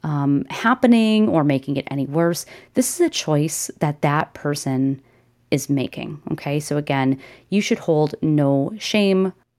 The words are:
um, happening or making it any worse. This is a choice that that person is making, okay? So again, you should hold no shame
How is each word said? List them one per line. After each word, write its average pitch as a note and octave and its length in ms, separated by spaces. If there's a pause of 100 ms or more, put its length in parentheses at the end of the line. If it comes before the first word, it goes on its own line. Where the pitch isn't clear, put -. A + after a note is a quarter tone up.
um, C#3+ 460
happening A3+ 800
or E3 140
making C#3 340
it C3 120
any C3+ 160
worse. E3 400 (280)
This - 260
is F4 60
a D#4 40
choice - 680
that D3 220
that D3 320
person C3+ 680 (500)
is C3 180
making, D3 520 (100)
okay? D3+ 280
So D3 180
again, C3+ 420 (300)
you G3+ 120
should - 180
hold D3+ 420
no C#3+ 560
shame F#3+ 560 (260)